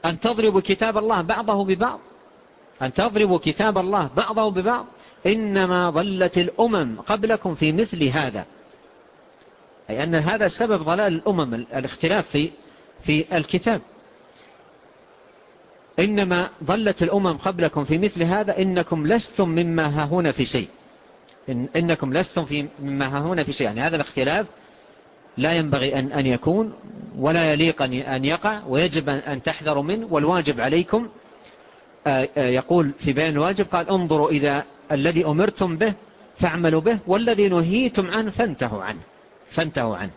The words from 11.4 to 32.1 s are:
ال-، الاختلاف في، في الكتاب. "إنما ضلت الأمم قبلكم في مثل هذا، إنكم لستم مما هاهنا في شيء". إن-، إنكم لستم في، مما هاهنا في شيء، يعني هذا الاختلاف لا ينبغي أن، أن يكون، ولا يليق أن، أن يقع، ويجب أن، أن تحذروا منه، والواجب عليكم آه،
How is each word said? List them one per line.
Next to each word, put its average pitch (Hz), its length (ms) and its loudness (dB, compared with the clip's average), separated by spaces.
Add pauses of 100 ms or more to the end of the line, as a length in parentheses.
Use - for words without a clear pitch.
ال-، 117 200 -8
الاختلاف 160 540 -2
في، 151 220 0 (520)
في 151 340 0
الكتاب. 180 440 0 (2250)
"إنما 185 500 2 (160)
ضلت 196 380 0
الأمم 180 340 2
قبلكم 170 480 0
في 160 140 0
مثل 185 240 0
هذا، 196 360 0
إنكم 175 480 0
لستم 202 420 2
مما 160 540 0
هاهنا 156 300 0
في 131 120 0
شيء". 123 240 -2 (840)
إن-، 123 260 -4
إنكم 160 380 0
لستم 175 300 0
في، 143 220 -4 (160)
مما 139 340 -2
هاهنا 160 280 -2
في 143 80 -6
شيء، 135 140 -2
يعني 107 140 -2
هذا 165 160 0
الاختلاف 147 500 -2 (880)
لا 147 160 2
ينبغي 139 460 0
أن، 135 140 -2
أن 139 140 0
يكون، 170 460 0 (460)
ولا 160 340 2
يليق 156 300 2
أن، 127 100 -2
أن 131 320 -4
يقع، 202 440 -2
ويجب 147 400 0
أن، 139 100 0
أن 139 240 -6
تحذروا 151 400 -2
منه، 208 280 -4
والواجب 151 500 2
عليكم 180 480 0 (1000)
آه، 135 280 2